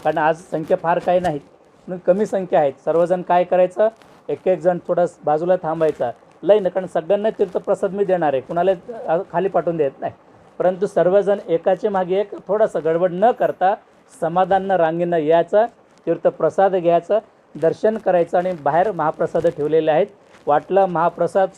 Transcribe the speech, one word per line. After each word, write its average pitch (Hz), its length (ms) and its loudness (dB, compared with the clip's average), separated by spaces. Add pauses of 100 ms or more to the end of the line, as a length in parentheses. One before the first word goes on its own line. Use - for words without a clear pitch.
कारण 156 140 0
आज 160 240 0 (100)
संख्या 160 260 -2
फार 170 220 0
काही 180 200 0
नाही, 160 200 -4 (480)
म्हणून 185 120 -10
कमी 190 260 2
संख्या 190 340 0
आहेत. 139 140 2 (120)
सर्वजण 170 360 0
काय 175 220 2
करायचं, 180 440 2 (420)
एक 147 180 -6
एक 180 120 2
जण 175 180 0 (100)
थोडं 175 180 0 (200)
बाजूला 160 380 0
थांबायचा, 156 480 -2 (320)
लय 202 160 4
ना, 185 100 -2
कारण 185 180 -6
सगळ्यांना 196 420 -2
तीर्थप्रसाद 196 640 -4
मी 202 100 -2
देणार 170 300 0
आहे, 131 80 -2
कुणाला, 175 300 -2 (360)
अ, 165 100 0 (140)
खाली 180 160 -2
पाठवून 175 300 -2
देत 139 220 0
नाही, - 140 -8 (460)
परंतु 185 280 0
सर्वजण 196 600 2
एकाचे 185 420 0
मागे 185 300 -2
एक 208 160 -6 (120)
थोडंसं 202 380 0
गडबड 170 280 0
न 208 180 2
करता 185 420 0 (480)
समाधानानं 185 540 0
रांगेनं 170 420 0
यायचं, 165 480 2 (420)
तीर्थप्रसाद 170 680 0
घ्यायचं, 170 440 0 (360)
दर्शन 185 420 0
करायचं 180 400 0
आणि 180 140 -2 (120)
बाहेर 170 280 0
महाप्रसाद 160 560 -2
ठेवलेले 156 440 0
आहेत, 180 160 2 (400)
वाटलं 156 380 2
महाप्रसाद 175 720 0